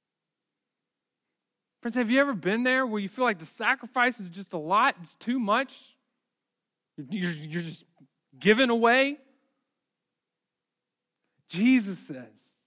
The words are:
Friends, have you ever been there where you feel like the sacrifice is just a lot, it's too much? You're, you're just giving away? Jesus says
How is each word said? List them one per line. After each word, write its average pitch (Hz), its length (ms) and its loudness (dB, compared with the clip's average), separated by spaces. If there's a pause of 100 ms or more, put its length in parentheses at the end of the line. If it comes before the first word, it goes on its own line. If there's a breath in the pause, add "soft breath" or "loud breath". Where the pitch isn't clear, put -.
(1800)
Friends, 233 140 -6
have 240 160 0
you 269 80 4
ever 285 140 2
been 202 300 -2
there 254 220 0
where 214 140 -4
you 196 80 -6
feel 254 160 -6
like 214 160 0
the 160 60 -16
sacrifice 240 760 -2
is 185 80 -12
just 185 240 -16
a 180 60 -6
lot, 202 440 2
it's - 140 -20
too 254 240 -4
much? 233 560 -4 (1120)
You're, 180 220 -4
you're 156 300 -8
just - 240 -12 (520)
giving 220 340 4
away? 247 480 4 (2250)
Jesus 208 520 2
says 127 260 -14 (420)